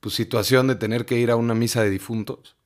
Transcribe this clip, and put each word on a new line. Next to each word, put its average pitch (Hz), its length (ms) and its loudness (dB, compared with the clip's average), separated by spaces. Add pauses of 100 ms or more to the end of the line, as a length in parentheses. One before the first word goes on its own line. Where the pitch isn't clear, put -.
pues, 104 140 -8
situación 120 540 2
de 131 60 2
tener 110 300 -2
que 120 140 0
ir 120 120 2
a 117 60 4
una 117 180 0
misa 113 280 0
de 104 80 2
difuntos. - 760 -8